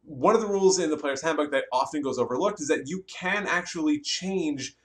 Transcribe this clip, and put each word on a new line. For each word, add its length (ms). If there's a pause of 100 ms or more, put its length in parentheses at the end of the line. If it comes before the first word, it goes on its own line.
one 300
of 80
the 60
rules 320
in 100
the 80
player's 240
handbook 300
that 200
often 300
goes 160
overlooked 440
is 80
that 180
you 200
can 400
actually 520
change 840